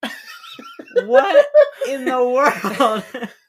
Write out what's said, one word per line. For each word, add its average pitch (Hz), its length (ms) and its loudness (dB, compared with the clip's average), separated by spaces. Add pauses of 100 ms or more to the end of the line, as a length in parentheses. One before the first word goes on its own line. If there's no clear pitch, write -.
<laughs> - 1040 -10
What 427 400 4 (420)
in 262 180 -8
the 254 180 -2
world? 247 800 0 (100)
<laughs> 240 360 -14